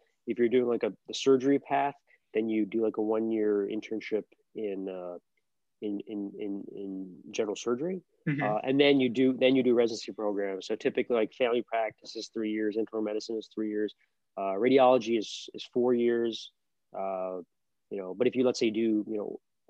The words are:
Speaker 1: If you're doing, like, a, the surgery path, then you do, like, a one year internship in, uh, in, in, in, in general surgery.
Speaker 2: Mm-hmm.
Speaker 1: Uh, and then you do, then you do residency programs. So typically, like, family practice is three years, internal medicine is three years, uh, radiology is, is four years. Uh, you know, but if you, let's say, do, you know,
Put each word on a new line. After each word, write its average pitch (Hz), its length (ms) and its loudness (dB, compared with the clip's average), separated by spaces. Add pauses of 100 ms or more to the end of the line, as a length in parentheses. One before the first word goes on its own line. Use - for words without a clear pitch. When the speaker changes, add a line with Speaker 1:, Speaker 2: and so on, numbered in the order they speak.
(280)
Speaker 1:
If 120 100 -4
you're 120 100 4
doing, 123 200 4
like, 117 160 0
a, 104 100 -2 (140)
the 110 80 -12
surgery 135 420 4
path, 139 380 -2 (400)
then 110 140 0
you 107 180 0
do, 113 160 -2
like, 110 140 0
a 110 40 -2
one 110 300 0
year 107 400 2
internship 107 540 -6 (280)
in, 98 340 -6
uh, 90 300 -10 (640)
in, 104 240 -6
in, 101 320 -8
in, 98 260 -8 (120)
in 95 400 -10 (160)
general 104 240 -4
surgery. 156 480 -4 (260)
Speaker 2:
Mm-hmm. 139 140 -2
Speaker 1:
Uh, 107 200 0
and 135 160 2
then 143 200 8
you 127 100 4
do, 131 240 4
then 127 220 6
you 127 80 4
do 123 100 6
residency 117 380 2
programs. 101 560 -4
So 110 80 -2
typically, 127 400 0
like, 110 180 2
family 120 300 0
practice - 520 -4
is 110 160 -10
three 110 200 -4
years, 107 260 -2
internal 110 260 -4
medicine 107 360 -4
is 104 160 -12
three 110 140 -4
years, 107 260 -4 (420)
uh, 98 160 -4
radiology 123 640 6
is, - 380 -8
is - 180 -14
four 123 220 2
years. 117 560 0 (440)
Uh, 92 420 -6 (520)
you 107 80 -8
know, 92 160 -8
but 110 140 0
if 120 80 0
you, 123 100 2
let's 123 140 0
say, 120 100 2
do, 110 380 2
you 110 100 -6
know, 98 220 -6 (300)